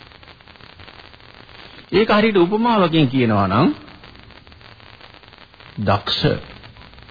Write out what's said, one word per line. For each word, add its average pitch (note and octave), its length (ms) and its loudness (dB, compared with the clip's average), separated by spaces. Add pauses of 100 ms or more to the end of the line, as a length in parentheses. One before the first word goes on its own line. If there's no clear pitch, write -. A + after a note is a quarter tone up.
(1900)
ඒක G#3+ 220 0
හරියට G#3 260 2
උපමාවකින් F#3 720 2
කියනවා A2 400 0
නම් A#2+ 200 2 (2000)
දක්ෂ, G2+ 460 -4 (880)